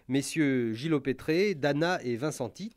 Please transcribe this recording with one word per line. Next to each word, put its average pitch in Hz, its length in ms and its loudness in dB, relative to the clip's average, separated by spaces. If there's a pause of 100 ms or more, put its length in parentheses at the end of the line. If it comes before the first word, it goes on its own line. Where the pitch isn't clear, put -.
messieurs 135 640 2
Gillot 143 280 0
Pétré, 160 540 0
Dana 147 480 0
et 123 140 0
Vincenti, 139 600 -6